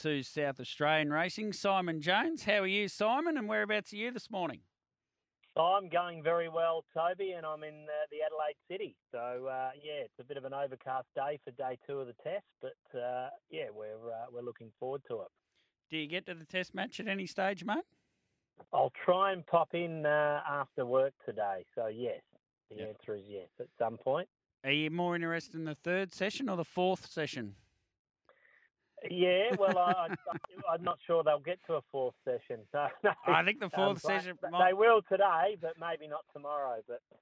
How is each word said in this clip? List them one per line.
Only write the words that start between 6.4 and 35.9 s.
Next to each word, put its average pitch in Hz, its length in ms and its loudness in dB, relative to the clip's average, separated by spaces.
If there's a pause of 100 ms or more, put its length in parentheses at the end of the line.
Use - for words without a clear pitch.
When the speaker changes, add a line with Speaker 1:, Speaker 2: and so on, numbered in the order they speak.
Speaker 2:
well, 165 420 0
Toby, 180 420 0
and 165 120 -8
I'm 156 160 -6
in, 151 260 -14
uh, 151 220 -4
the 147 160 -10
Adelaide 156 300 -2 (120)
City. 185 280 -8 (160)
So, 123 360 -6
uh, 131 240 -4 (120)
yeah, 147 220 -8
it's - 140 -18
a 127 40 -18
bit 139 140 -10
of 131 80 -10
an 135 100 -8
overcast 131 580 -4
day 147 300 -4
for 135 80 -12
day 131 340 -6
two 143 140 -6
of 131 80 -6
the 120 160 -16
test, 185 220 -6 (140)
but, - 400 -12
uh, 127 300 -4 (220)
yeah, 156 200 -6
we're, 107 400 -10
uh, 113 220 -8
we're 120 80 -8
looking 117 380 -12
forward 135 300 -6
to 113 120 -6
it. 90 60 -12 (640)
Speaker 1:
Do 160 60 -6
you 151 100 -4
get 175 200 -6
to 185 60 -10
the 160 120 -14
test 185 280 -6
match - 260 -6
at 220 80 -8
any 196 200 -4
stage, 190 360 -2
mate? 214 220 -2 (880)
Speaker 2:
I'll 131 200 2 (120)
try 190 280 6
and 175 120 -6
pop 170 300 2
in, 165 320 -2
uh, 147 420 4
after 143 340 -4
work 131 300 4 (140)
today. 101 360 -4 (120)
So, 113 120 -2
yes, 113 340 -6 (500)
the 107 60 -14
Speaker 1:
Yep. 110 100 -8
Speaker 2:
answer 107 260 -10
is 98 140 -8
yes, 98 220 -12 (100)
at 123 80 -10 (100)
some 113 220 -2
point. 151 280 0 (360)
Speaker 1:
Are 135 80 0
you 151 180 2
more 175 260 4
interested 170 400 -2
in 160 100 -6
the 156 100 -6
third 180 360 0
session 214 380 -2
or 185 80 0
the 170 80 0
fourth 180 400 0
session? 123 500 -6 (1500)
Speaker 2:
Yeah, 180 480 4
well, 190 200 4
I, 180 300 4 (140)
Speaker 1:
<laughs> 180 460 -8
Speaker 2:
I, 170 60 2
I'm 170 100 -2
not 175 220 -2
sure 170 180 2
they'll 147 160 4
get 147 280 -6
to 165 80 0
a 139 60 -2 (100)
fourth 127 240 -2 (100)
session. 120 360 -4 (100)
So, 147 240 0
<laughs> - 80 -6
no. 202 80 6 (160)
Speaker 1:
I 165 160 6
think 208 160 0
the 214 60 -2
Speaker 2:
Um, 175 100 -6
Speaker 1:
fourth 196 280 2
Speaker 2:
but 180 80 0
Speaker 1:
session 180 300 -2
Speaker 2:
th-, 170 100 -6
Speaker 1:
might 180 160 6
Speaker 2:
they 185 60 6
will 220 340 8
today, 190 540 4
but 165 180 -4
maybe 160 280 -6